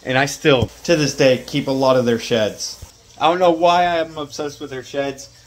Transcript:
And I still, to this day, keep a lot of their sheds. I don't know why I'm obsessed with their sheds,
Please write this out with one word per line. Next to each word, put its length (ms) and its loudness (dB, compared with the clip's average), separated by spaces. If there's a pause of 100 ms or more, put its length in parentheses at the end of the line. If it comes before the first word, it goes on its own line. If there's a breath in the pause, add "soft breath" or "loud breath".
And 120 0
I 80 2
still, 420 2 (160)
to 120 2
this 200 0
day, 300 2
keep 220 -4
a 40 -2
lot 260 2
of 80 2
their 140 0
sheds. 600 -4 (400)
I 80 2
don't 120 2
know 120 4
why 340 2
I'm 320 -2
obsessed 420 -8
with 100 -12
their 140 -12
sheds, 460 -8 (180 soft breath)